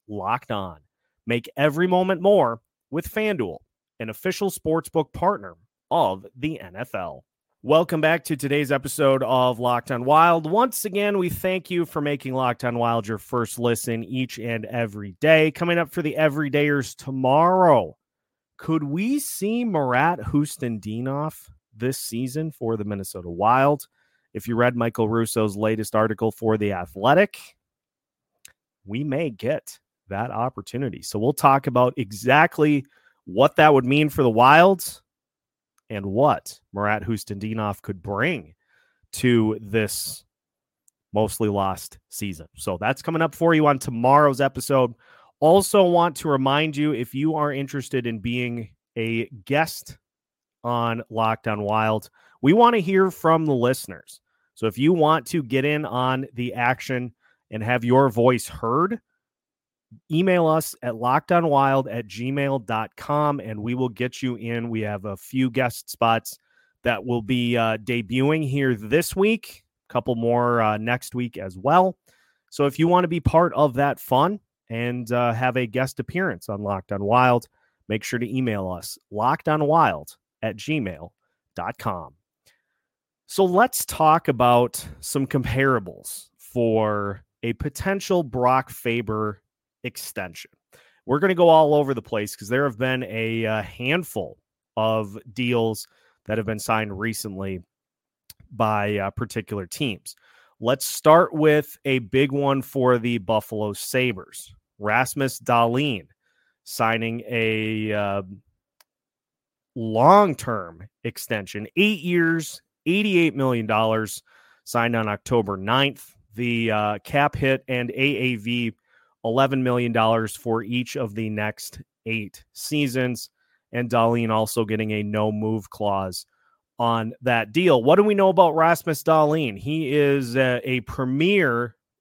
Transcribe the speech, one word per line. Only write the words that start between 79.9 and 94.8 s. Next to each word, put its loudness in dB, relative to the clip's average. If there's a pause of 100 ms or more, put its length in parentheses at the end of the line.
at -6
gmail -6 (440)
dot -8
com. -8 (1120)
So 0
let's 2
talk 2
about 2 (140)
some -4
comparables -2
for -2 (220)
a -2
potential -4
Brock 0
Faber -4 (440)
extension. -12 (560)
We're 0
gonna 2
go 6
all 6
over 2
the -4
place -6
'cause -16
there 0
have -4
been -2
a, -4
uh, -2
handful -6 (380)
of -2 (160)